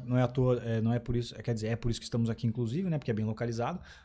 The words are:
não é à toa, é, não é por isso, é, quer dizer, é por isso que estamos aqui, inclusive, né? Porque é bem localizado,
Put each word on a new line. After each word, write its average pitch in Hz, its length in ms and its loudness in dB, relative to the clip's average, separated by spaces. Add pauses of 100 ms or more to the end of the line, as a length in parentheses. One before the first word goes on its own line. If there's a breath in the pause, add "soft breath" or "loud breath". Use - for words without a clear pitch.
não 123 140 2
é - 20 6
à 123 60 4
toa, 127 360 4
é, 113 160 0
não 113 140 4
é 120 60 2
por 120 160 -2
isso, 120 200 -2
é, - 60 -12
quer 117 140 -2
dizer, 107 140 -2
é 117 60 0
por 117 140 -2
isso 110 100 0
que - 60 -12
estamos 117 240 2
aqui, 113 160 -2
inclusive, 123 460 0
né? 151 80 2
Porque - 100 -8
é 117 40 2
bem 107 120 0
localizado, 117 540 -4 (260 loud breath)